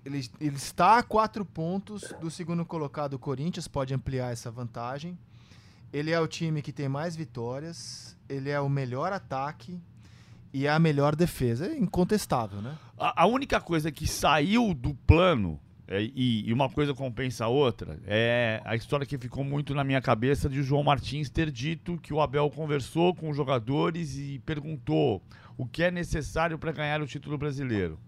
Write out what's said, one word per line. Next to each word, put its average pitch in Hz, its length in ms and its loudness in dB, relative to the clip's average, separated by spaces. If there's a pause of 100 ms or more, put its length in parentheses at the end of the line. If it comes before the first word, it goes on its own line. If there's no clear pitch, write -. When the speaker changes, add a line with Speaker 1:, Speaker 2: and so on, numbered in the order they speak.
Speaker 1:
ele, 139 260 -8 (100)
ele 147 160 -2
está 180 420 4
a 240 60 4
quatro 214 420 0
pontos 190 720 -6
do 160 100 -6
segundo 170 360 -4
colocado, 143 520 -6
Corinthians. 147 500 -6
Pode 135 260 -4
ampliar 127 400 -2
essa 117 180 -10
vantagem. 123 680 -8 (760)
Ele 151 180 -2
é 165 80 4
o 160 80 2
time 156 340 -2
que 147 100 -8
tem 139 180 -4
mais 160 260 -4
vitórias. 135 1000 -10 (100)
Ele 139 220 -4
é 143 100 0
o 139 80 0
melhor 139 460 -2
ataque 147 680 -8 (760)
e 135 120 0
é 147 60 4
a 160 80 6
melhor 151 360 6
defesa. 143 520 0
É 320 100 -4
incontestável, 156 840 0
né? 135 140 -8 (240)
Speaker 2:
A, 165 240 2
a - 20 8
única 247 340 2
coisa 160 320 0
que 151 140 -10
saiu 175 680 4
do 131 180 -2
plano, 135 680 6 (280)
é, 98 160 0
e, 113 440 0
e 113 60 2
uma 131 160 2
coisa 143 240 0
compensa 123 520 -4
a - 20 2
outra, 117 580 2
é 113 580 2
a 110 120 -4
história 143 320 -2
que 147 100 -6
ficou 123 260 -6
muito 139 300 -2
na 143 100 0
minha 135 180 2
cabeça 127 460 2
de 139 120 -2
o 143 40 0
João 143 200 2
Martins 143 480 0
ter 165 180 0
dito 156 480 -6
que - 160 -10
o 151 80 2
Abel 147 300 2
conversou 156 640 0
com 156 160 -6
os 143 40 -2
jogadores 143 800 0
e 139 300 -8
perguntou 151 720 0 (380)
o 127 80 -4
que 139 160 -6
é 180 80 4
necessário 160 720 -2
pra 156 120 -4
ganhar 151 300 -2
o 147 60 -4
título 143 320 -6
brasileiro. 123 580 -2 (100)